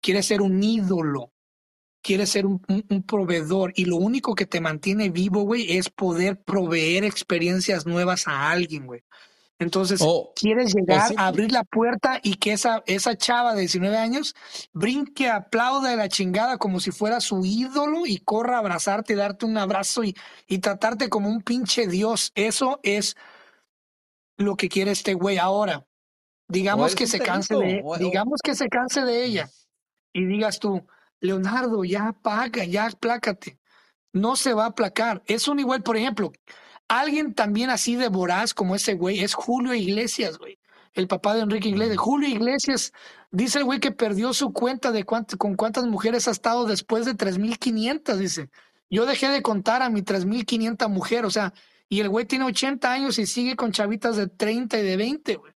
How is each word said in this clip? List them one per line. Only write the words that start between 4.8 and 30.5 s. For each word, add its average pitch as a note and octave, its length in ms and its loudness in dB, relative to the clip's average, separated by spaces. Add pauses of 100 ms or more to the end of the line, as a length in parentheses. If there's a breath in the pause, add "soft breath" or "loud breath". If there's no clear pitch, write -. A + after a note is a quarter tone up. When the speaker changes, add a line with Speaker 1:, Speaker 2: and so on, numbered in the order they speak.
Speaker 1:
vivo, F#3 320 0
güey, G3+ 340 0
es F#3 140 0
poder F#3 520 0
proveer F3 640 0
experiencias F3+ 840 0
nuevas F3 400 0
a D3 240 0
alguien, D#3 360 -2
güey. A#2+ 160 -14 (580 soft breath)
Entonces, F#3 420 0
Speaker 2:
O, D#3+ 340 2
Speaker 1:
quieres A3 380 2
Speaker 2:
o G#3 40 4
Speaker 1:
llegar F3 300 4
Speaker 2:
simple- G#3 140 0
Speaker 1:
a F#3+ 60 4
abrir G#3+ 240 0
la A#3 120 2
puerta A#3 580 0
y G3 120 0
que G#3 180 0
esa, A3 340 0
esa G3 300 0
chava A#3+ 380 2
de G3+ 60 0
diecinueve F#3 380 2
años B3 360 -2 (380 loud breath)
brinque, B3+ 560 0
aplauda B3 600 0
de A#3+ 60 0
la G#3 120 0
chingada G3+ 500 0
como F#3+ 220 0
si F#3+ 120 -2
fuera A3 280 0
su F#3 240 -2
ídolo C#4+ 640 0
y G3+ 120 -2
corra A#3+ 380 0
a A#3 40 2
abrazarte, G3+ 560 0
darte G3+ 300 -2
un A3 120 0
abrazo G3+ 460 0
y, F#3+ 120 -2 (300 loud breath)
y F#3+ 120 -2
tratarte G#3 500 0
como G3+ 200 0
un A3 140 -2
pinche A#3+ 460 0
dios. G3+ 480 0
Eso B3+ 480 0
es G3+ 320 0 (1200 loud breath)
lo G3+ 180 0
que F#3+ 140 -2
quiere G3 240 0
este G3 220 -2
güey F#3+ 240 0
ahora. F#3 460 0 (640)
Digamos G3 360 2
Speaker 2:
O - 20 4
eres - 80 2
Speaker 1:
que A#3+ 100 0
Speaker 2:
un A3+ 60 -2
Speaker 1:
se G#3 80 -2
canse G3 360 0
Speaker 2:
perrito, G3 220 2
Speaker 1:
de, G3+ 60 -2
Speaker 2:
o, D#3 120 -6
o E3+ 40 -6
Speaker 1:
digamos G3 420 -2
que C#4+ 140 -2
se C4 140 -2
canse B3+ 360 -2
de A#3+ 200 0
ella F#3 260 -4 (640)
y F3+ 120 -2
digas G3+ 360 0